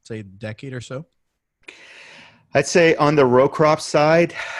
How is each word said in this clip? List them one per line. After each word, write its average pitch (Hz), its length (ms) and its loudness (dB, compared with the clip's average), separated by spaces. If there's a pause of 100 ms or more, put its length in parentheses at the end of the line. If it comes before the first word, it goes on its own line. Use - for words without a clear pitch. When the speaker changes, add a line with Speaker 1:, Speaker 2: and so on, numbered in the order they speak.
Speaker 1:
say, 110 180 -14
decade 107 520 -16
or 123 80 -12
so? 131 260 -14 (1500)
Speaker 2:
I'd 143 100 2
say 165 300 2
on 151 200 2
the 135 120 4
row 127 200 4
crop 151 320 0
side, 160 540 0 (260)